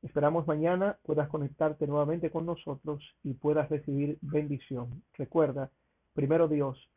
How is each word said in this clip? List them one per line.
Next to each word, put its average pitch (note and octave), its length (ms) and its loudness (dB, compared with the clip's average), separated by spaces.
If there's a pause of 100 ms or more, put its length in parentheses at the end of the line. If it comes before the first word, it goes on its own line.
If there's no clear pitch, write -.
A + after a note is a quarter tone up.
Esperamos D3 440 2
mañana F3 580 2
puedas D3 240 0
conectarte D3+ 580 -2
nuevamente D3+ 440 0
con D#3+ 140 -4
nosotros D3+ 580 -6 (200)
y C3+ 120 -4
puedas D3+ 360 2
recibir C#3+ 500 -2
bendición. C#3+ 800 -4 (120)
Recuerda, C#3 560 0 (440)
primero D#3 340 4
Dios C#3+ 480 -2